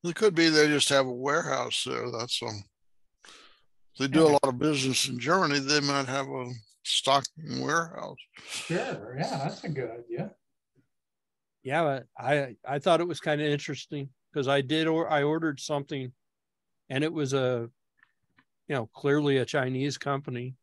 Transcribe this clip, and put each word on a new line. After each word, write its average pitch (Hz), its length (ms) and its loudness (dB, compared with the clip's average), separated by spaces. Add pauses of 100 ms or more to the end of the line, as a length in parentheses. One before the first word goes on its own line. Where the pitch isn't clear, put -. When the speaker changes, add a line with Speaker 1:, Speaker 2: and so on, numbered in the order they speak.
Speaker 1:
It 170 100 -4
could 202 220 4
be 165 120 6
they 151 200 6
just 147 220 4
have 139 160 6
a 127 60 -4
warehouse 135 720 -2
there. 123 280 -4
That's 117 280 -4
all. 113 140 -8 (680)
If - 760 -20
they 139 80 -2
do 147 160 6
a 160 40 10
Speaker 2:
Yeah. 147 80 8
Speaker 1:
lot 139 100 6
of 127 160 0
business 139 480 0
in 127 100 -6
Germany, 147 400 2
they 143 220 2
might 143 260 0
have 139 220 -4
a 127 240 -8 (320)
stocking 135 760 0
warehouse. 165 560 -2 (320)
Speaker 2:
Sure. 160 680 -6
Yeah, - 200 -4
that's 147 260 -8
a 202 40 -8
good 135 220 -6
idea. 120 400 -10 (1300)
Speaker 3:
Yeah, 143 180 0
but 135 240 -2 (100)
I, 131 480 -2
I 143 140 -4
thought 165 220 4
it 175 80 -2
was 160 120 -6
kinda 151 240 0
interesting 147 640 -4 (240)
'cause 139 140 -2
I 139 140 4
did, 156 260 0
or 165 240 0
I 147 140 2
ordered 156 340 0
something, 139 540 -6 (760)
and 135 160 -2
it 160 80 -2
was 143 220 -2
a, 127 340 0 (1000)
you 147 60 -4
know, 117 120 -2
clearly 143 500 2
a 123 80 2
Chinese 131 540 -2
company 131 640 -6